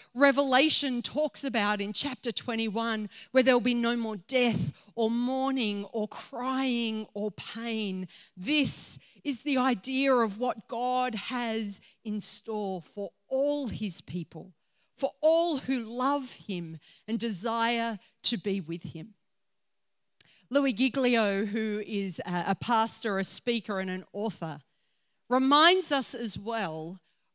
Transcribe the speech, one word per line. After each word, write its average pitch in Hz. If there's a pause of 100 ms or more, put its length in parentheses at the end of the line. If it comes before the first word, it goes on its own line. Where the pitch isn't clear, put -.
(160)
Revelation 269
talks -
about 208
in 202
chapter 254
twenty-one, 220 (220)
where 254
there 247
will 240
be 240
no 240
more 220
death 240 (220)
or 226
mourning 247
or 214
crying 240
or 208
pain. 214 (280)
This 269 (260)
is 277
the 277
idea 262
of 220
what 247
God 254
has 220 (220)
in 214
store 202
for 202 (180)
all 277
his 185
people, 170 (440)
for -
all 330
who 254
love 247
him 170 (280)
and 226
desire 226 (260)
to 240
be 196
with 165
him. 175 (1400)
Louis 269
Giglio, 226
who 214
is 196
a, 175
a 196
pastor, 220
a 196
speaker, 220
and 190
an 185 (100)
author, 175 (720)
reminds 294
us 269
as 233
well 190 (360)